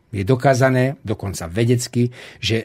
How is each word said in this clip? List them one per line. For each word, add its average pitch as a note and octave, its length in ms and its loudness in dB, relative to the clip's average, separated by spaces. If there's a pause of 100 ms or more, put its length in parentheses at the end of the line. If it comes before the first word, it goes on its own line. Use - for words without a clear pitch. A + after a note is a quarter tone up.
(140)
Je G2 80 -4
dokázané, C3 800 2
dokonca F#2+ 480 -8
vedecky, A#2+ 640 0 (240)
že A2+ 260 -4